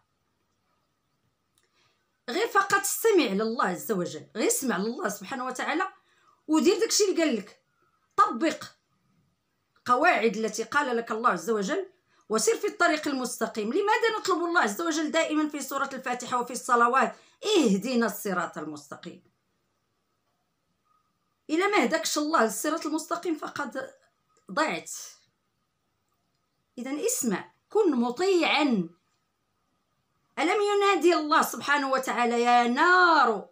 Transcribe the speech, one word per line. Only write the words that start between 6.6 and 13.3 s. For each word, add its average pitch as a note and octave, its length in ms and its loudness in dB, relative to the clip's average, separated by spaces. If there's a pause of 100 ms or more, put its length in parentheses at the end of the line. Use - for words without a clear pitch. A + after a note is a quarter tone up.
داكشي A4 240 2
اللي E4+ 200 2
قال C4+ 120 0
لك. - 260 -10 (540)
طبق D#4+ 480 0 (1200)
قواعد A#3+ 520 2
التي A3 260 -4
قال C4 340 -2
لك A3+ 140 -6
الله A3+ 180 0
عز F3+ 200 -2
وجل، A#3 400 -2 (400)
وسر A3 260 0
في G#4 120 -4
الطريق D#4 400 0
المستقيم. A#3 640 -4